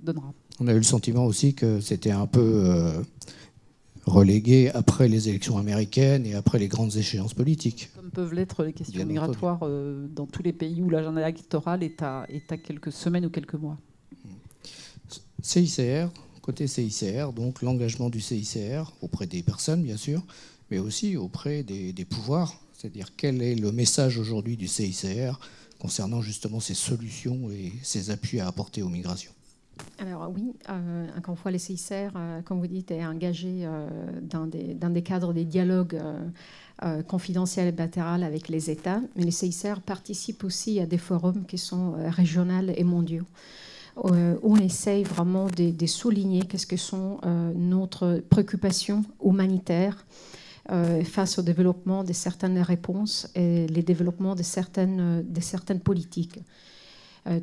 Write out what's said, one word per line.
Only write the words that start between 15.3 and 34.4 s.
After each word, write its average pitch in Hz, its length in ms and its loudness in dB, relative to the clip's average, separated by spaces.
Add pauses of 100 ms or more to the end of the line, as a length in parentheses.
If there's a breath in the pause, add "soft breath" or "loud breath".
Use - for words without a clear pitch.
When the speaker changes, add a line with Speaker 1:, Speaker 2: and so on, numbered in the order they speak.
Speaker 2:
C - 220 4
I 170 60 6
C 135 340 0
R, 175 80 -2 (300 loud breath)
côté 131 260 -4
C 131 160 -2
I 110 80 0
C 107 320 -2
R, 139 100 -4
donc 120 300 -4
l'engagement 120 480 0
du 113 100 -4
C 117 160 -4
I 104 80 -4
C 110 320 -6
R 156 160 -8 (100)
auprès 90 260 -6
des 87 160 -6
personnes, 165 400 0
bien 110 120 -4
sûr, 147 240 -2 (520 loud breath)
mais 95 80 0
aussi 175 360 -2
auprès 143 460 -4
des, 98 300 -6
des 175 120 -8
pouvoirs. 147 500 -2 (180)
C'est-à-dire 101 440 -12
quel 131 240 0
est 120 140 2
le 104 160 2
message 120 480 4
aujourd'hui 113 380 -2
du 92 100 -6
C 101 220 -2
I 92 40 -2
C 107 380 -4
R 135 80 -8 (400 loud breath)
concernant 107 440 -4
justement 107 380 -6
ses - 140 -6
solutions 120 760 -4
et 95 220 -8 (100)
ses 104 280 -4
appuis 107 280 -4
à 92 80 -2
apporter 98 360 -6
aux 90 60 -4
migrations. 87 440 -6 (680)
Speaker 3:
Alors 180 360 -8
oui, 226 180 -6 (160)
euh, 170 380 -6 (100)
encore 175 180 -8
une 170 60 -10
fois, 196 100 -4
le 180 80 -2
C 185 160 -8
I - 20 -6
C 196 300 -6
R, 196 100 -8
euh, 170 260 -8
comme 180 160 -4
vous 175 80 -2
dites, 185 240 -8
est 165 140 -4
engagé, 175 580 -4
euh, 156 260 -6 (340)
dans 160 240 -6